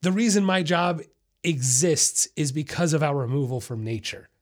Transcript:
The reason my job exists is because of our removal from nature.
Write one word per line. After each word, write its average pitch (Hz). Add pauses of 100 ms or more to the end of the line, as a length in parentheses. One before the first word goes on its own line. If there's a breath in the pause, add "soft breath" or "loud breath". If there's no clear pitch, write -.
The 180
reason 208
my 185
job 170 (420)
exists 143
is 147
because 151
of 151
our 143
removal 131
from 113
nature. - (120)